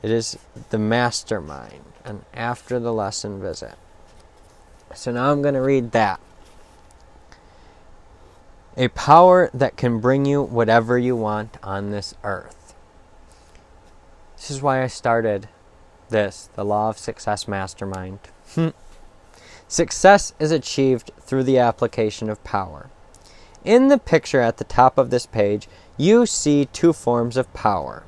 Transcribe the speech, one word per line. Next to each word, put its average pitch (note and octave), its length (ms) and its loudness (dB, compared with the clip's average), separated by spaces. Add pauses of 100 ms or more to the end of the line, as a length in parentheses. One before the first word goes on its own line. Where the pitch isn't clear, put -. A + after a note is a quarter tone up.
it G#2 80 -6
is A2+ 300 -2 (320)
the A2 80 -2
mastermind, G#2+ 1040 -4 (200)
an G#2 300 -16
after A#2+ 460 -6
the A#2 120 -4
lesson G2+ 480 -6
visit. F2 360 -12 (1200)
So - 160 -10
now B2 200 -2
I'm C#3+ 120 0
gonna C#3 180 0
read C3 300 0
that. G#2+ 280 0 (2500)
A B2+ 120 0
power F3+ 680 6
that B2+ 240 -2
can A#2 220 0
bring C3+ 260 2
you C#3+ 160 0
whatever A#2 560 2
you B2 180 0
want G#2+ 460 -6
on G2 300 -8
this G2+ 320 -10
earth. - 500 -12 (1600)
This - 140 -18
is C#3 140 -10
why C3 180 0
I C3 60 -2
started A2+ 600 -2 (600)
this, G#2 460 -4
the G2+ 100 -8
Law G#2 240 0
of G#2+ 80 -8
Success - 500 -8
Mastermind. F#2+ 720 -8 (360)
<laughs> E3 180 -2 (960)
Success - 720 4
is D#3 120 -2
achieved C3+ 680 -2
through C3 240 -4
the C3 140 2
application A#2 720 0
of G#2+ 140 -10
power. F2 460 -8 (760)
In B3+ 240 4
the C#4 100 6
picture D3 440 2
at A#2 160 0
the - 60 -8
top - 340 4
of B2+ 120 2
this B2 160 -2
page, G#2 420 -2 (300)
you A3 280 4
see C#3+ 400 0
two - 280 2
forms A#2+ 440 -2
of B2+ 160 -4
power. E2 540 -4